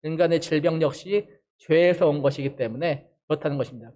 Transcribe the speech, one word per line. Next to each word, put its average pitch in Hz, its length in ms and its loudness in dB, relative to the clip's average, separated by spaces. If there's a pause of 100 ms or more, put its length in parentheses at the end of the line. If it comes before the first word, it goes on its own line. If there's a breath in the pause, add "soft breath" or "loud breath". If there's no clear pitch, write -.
인간의 165 380 0
질병 160 420 0
역시 190 460 -2 (300 soft breath)
죄에서 170 500 4
온 147 120 0
것이기 139 360 -2
때문에 135 520 -4 (180)
그렇다는 147 300 -2
것입니다. 120 400 -8